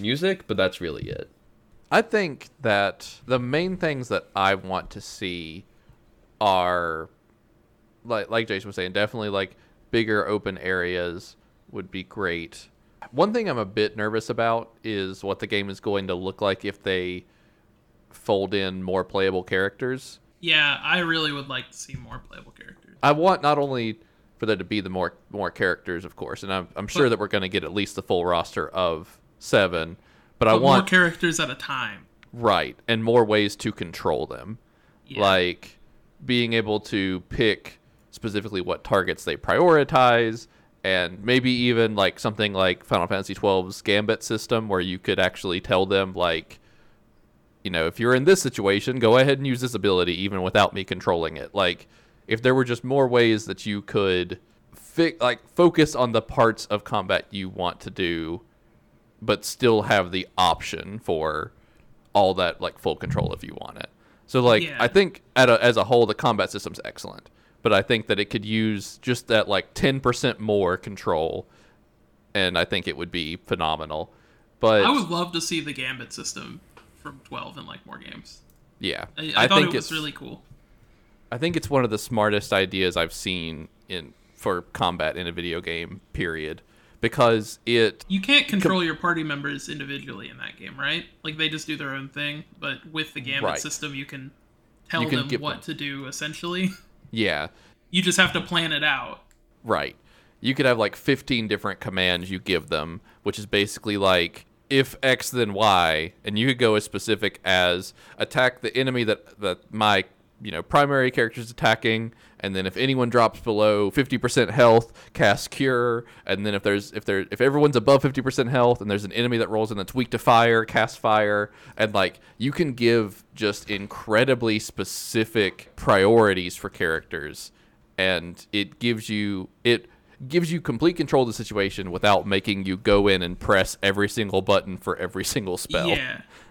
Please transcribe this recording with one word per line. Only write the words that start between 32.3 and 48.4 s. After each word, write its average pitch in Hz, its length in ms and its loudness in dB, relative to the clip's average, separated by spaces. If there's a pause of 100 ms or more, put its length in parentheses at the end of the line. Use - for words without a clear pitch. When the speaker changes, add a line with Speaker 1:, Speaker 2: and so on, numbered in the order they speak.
Speaker 2:
Right, 95 440 2 (120)
and 113 160 0
more 117 200 6
ways 104 320 2
to 110 160 -4
control 82 540 -4
them. 71 320 -14 (480)
Speaker 3:
Yeah. 135 160 -8
Speaker 2:
Like, 92 560 0 (460)
being 120 280 0
able 110 280 0
to 95 480 -2
pick - 500 -2 (320)
specifically 101 500 -6
what 87 240 -4
targets 92 400 0
they 78 120 -4
prioritize, 123 1120 4 (360)
and 92 400 0
maybe 127 260 2
even, 120 440 2
like, 98 240 2
something 107 340 -2
like 95 320 0
Final 90 220 0
Fantasy 95 280 -4
twelve's 95 460 0
Gambit 107 440 0
system, 113 440 -2
where 95 120 2
you 92 180 -4
could 95 220 -2
actually 92 400 0
tell 95 260 2
them, 98 280 0
like, 85 440 -2 (1040)
you 98 80 -6
know, 82 160 0
"If 85 140 -4
you're 120 160 4
in 131 80 2
this 185 180 6